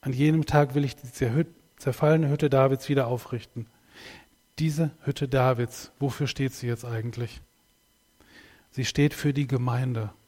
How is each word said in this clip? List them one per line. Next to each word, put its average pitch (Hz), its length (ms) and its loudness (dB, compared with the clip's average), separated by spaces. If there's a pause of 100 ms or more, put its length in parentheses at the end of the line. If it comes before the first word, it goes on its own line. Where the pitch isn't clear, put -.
„An 135 120 -6
jenem 151 320 2
Tag 143 300 2
will 143 100 2
ich 127 100 -6
die - 160 -18
zerhü-, 131 360 0 (300)
zerfallene 151 520 2
Hütte 147 200 2
Davids 135 380 4
wieder 135 200 2
aufrichten.“ 120 580 -6 (920)
Diese 156 320 0 (120)
Hütte 143 240 -2
Davids, 127 720 0
wofür 139 300 -2
steht 131 260 -4
sie - 140 -8
jetzt 120 180 -4
eigentlich? 117 560 -6 (1300)
Sie 131 160 -4
steht 143 300 2
für 143 180 0
die 139 140 -2
Gemeinde. 123 640 -2 (160)